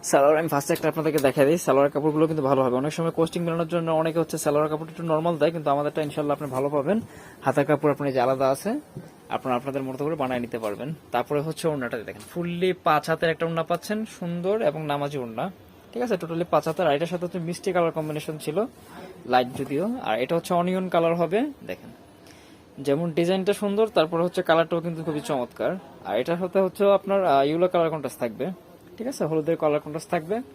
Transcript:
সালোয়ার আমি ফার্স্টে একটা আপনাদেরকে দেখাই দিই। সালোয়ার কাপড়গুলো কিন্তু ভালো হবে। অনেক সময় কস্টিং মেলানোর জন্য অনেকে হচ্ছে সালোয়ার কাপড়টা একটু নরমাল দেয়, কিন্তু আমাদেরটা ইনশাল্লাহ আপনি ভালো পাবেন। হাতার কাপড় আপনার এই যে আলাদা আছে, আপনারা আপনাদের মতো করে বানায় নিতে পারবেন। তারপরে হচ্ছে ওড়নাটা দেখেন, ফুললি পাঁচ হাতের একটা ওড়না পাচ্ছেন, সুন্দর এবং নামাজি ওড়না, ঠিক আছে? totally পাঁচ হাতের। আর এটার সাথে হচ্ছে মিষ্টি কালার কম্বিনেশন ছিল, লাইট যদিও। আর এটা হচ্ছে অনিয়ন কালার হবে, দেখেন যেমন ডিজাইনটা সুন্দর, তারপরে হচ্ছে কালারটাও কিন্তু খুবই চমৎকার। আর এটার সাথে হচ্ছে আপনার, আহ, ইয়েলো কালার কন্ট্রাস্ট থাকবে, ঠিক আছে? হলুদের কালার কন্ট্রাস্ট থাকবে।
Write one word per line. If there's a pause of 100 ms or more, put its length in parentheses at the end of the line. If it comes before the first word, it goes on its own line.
সালোয়ার
আমি
ফার্স্টে
একটা
আপনাদেরকে
দেখাই
দিই।
সালোয়ার
কাপড়গুলো
কিন্তু
ভালো
হবে।
অনেক
সময়
কস্টিং
মেলানোর
জন্য
অনেকে
হচ্ছে
সালোয়ার
কাপড়টা
একটু
নরমাল
দেয়,
কিন্তু
আমাদেরটা
ইনশাল্লাহ
আপনি
ভালো
পাবেন। (420)
হাতার
কাপড়
আপনার
এই
যে
আলাদা
আছে, (480)
আপনারা
আপনাদের
মতো
করে
বানায়
নিতে
পারবেন। (180)
তারপরে
হচ্ছে
ওড়নাটা
দেখেন,
ফুললি
পাঁচ
হাতের
একটা
ওড়না
পাচ্ছেন,
সুন্দর
এবং
নামাজি
ওড়না, (420)
ঠিক
আছে?
totally
পাঁচ
হাতের।
আর
এটার
সাথে
হচ্ছে
মিষ্টি
কালার
কম্বিনেশন
ছিল, (640)
লাইট
যদিও।
আর
এটা
হচ্ছে
অনিয়ন
কালার
হবে, (140)
দেখেন (880)
যেমন
ডিজাইনটা
সুন্দর,
তারপরে
হচ্ছে
কালারটাও
কিন্তু
খুবই
চমৎকার। (280)
আর
এটার
সাথে
হচ্ছে
আপনার,
আহ,
ইয়েলো
কালার
কন্ট্রাস্ট
থাকবে, (480)
ঠিক
আছে?
হলুদের
কালার
কন্ট্রাস্ট
থাকবে। (140)